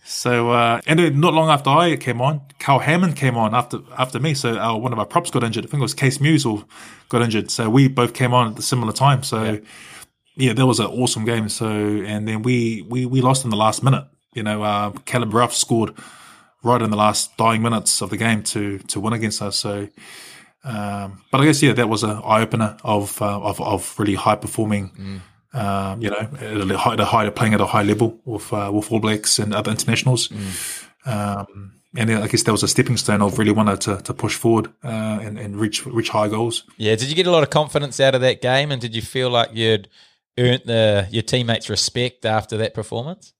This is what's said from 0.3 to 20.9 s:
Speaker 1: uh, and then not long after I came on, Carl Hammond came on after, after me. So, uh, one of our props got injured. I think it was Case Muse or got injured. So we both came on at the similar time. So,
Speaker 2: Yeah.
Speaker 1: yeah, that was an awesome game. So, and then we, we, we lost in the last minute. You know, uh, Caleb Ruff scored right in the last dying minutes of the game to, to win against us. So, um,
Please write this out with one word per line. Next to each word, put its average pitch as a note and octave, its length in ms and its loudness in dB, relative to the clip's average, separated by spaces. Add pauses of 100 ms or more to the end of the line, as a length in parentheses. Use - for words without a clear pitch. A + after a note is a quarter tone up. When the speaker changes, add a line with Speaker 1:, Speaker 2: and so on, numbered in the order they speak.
Speaker 1:
uh, A#2+ 360 4
and D#3+ 120 4
then D3+ 220 4
not D#3+ 140 4
long D#3+ 140 4
after C#3 220 4
I D#3+ 260 4
came A#2+ 240 -4
on, C#3+ 200 0 (180)
Carl C3+ 220 4
Hammond E3+ 360 2
came C3 200 2
on A2 180 2
after, B2 240 0 (180)
after B2+ 220 -2
me. D3+ 160 0
So, A#2 240 -2
uh, A#2 180 -2
one A#2+ 160 -4
of A2+ 60 -4
our G#2 80 -2
props - 240 -2
got A#2+ 140 0
injured. A2 200 -2
I - 40 -16
think D3 120 -4
it - 20 2
was G#2+ 120 -2
Case C3+ 260 0
Muse C#3+ 260 4
or G#2+ 180 -2 (440)
got A#2 140 2
injured. G#2+ 280 0
So A2+ 200 -2
we C3+ 180 6
both B2 260 2
came B2+ 200 0
on B2 140 4
at A2 80 -8
the - 60 -10
similar A#2 300 -2
time. C3+ 300 2
So, A2+ 220 -4
Speaker 2:
Yeah. G#2+ 140 -2 (760)
Speaker 1:
yeah, C3 200 2
that C3 120 4
was A2+ 140 4
an G#2+ 60 2
awesome A#2 380 -2
game. A2+ 240 0
So, A2 200 -4
and G#2 580 -2
then A2 160 -4
we, A#2 460 0
we, B2+ 180 -2
we C3 140 2
lost C3 240 2
in B2 60 -2
the G#2+ 60 -2
last G#2+ 260 2
minute. B2+ 220 2 (300)
You A2+ 80 -8
know, G#2+ 200 -4
uh, G#2 280 -2 (140)
Caleb A2+ 300 -2
Ruff A#2 200 4
scored - 400 0 (680)
right A#2 180 4
in A2 80 -2
the G#2 60 -2
last G#2+ 400 0
dying A2+ 260 2
minutes A2+ 400 0
of F#2+ 80 -8
the G#2+ 60 -6
game A2 280 0
to, G2+ 340 -4
to - 220 -8
win G#2+ 120 -2
against A2 300 -4
us. G2+ 140 -6
So, G2+ 320 -6 (760)
um, G2+ 680 -8